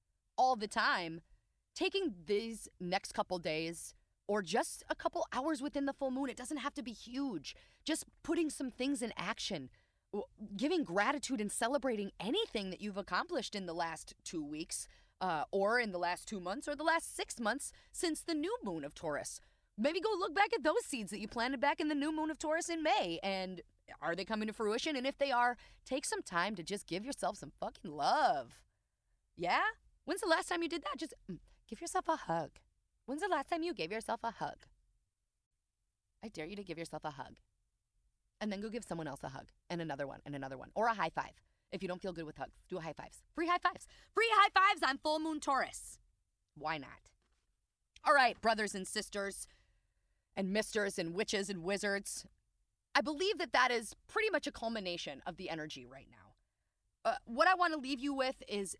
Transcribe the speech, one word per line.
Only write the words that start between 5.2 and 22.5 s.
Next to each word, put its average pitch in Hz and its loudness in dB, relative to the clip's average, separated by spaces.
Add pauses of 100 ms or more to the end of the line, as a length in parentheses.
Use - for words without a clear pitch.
hours 262 0
within 285 -2
the 277 0
full 269 -2
moon, 262 -2
it 214 -6
doesn't 277 -6
have 269 -2
to 277 -6
be 240 -8
huge. 240 -4 (300)
Just - 0 (200)
putting 330 2
some 262 -4
things 254 0
in 226 -2
action, 170 -4 (420)
w-, 214 -4 (300)
giving 302 2
gratitude 220 2
and 208 0
celebrating 233 0
anything 220 -2
that 170 -8
you've 196 -6
accomplished 220 -2
in 190 -4
the 165 -6
last 165 -4 (100)
two 160 -6
weeks, 151 -8 (320)
uh, 165 0
or 208 4
in 214 0
the 180 -4
last 175 0
two 190 -6
months, 202 -4
or 294 -2
the 285 -4
last 330 2
six - -6
months 233 0 (220)
since - 0
the 339 -2
new 320 0 (120)
moon 160 -2
of 147 -8
Taurus. - -4 (380)
Maybe 311 2
go 427 0 (100)
look 349 -2
back 403 4
at 311 0
those 320 4
seeds 220 -4
that 202 -6
you 214 -6
planted 247 0
back 285 2
in 311 2
the 302 2
new 294 0
moon 311 0
of 311 -4
Taurus 320 -2